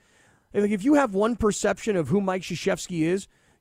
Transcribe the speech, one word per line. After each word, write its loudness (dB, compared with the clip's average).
like, 2
if -2
you 4
have 2
one 0
perception 0
of 0
who 2
Mike -2
Krzyzewski -4
is, -2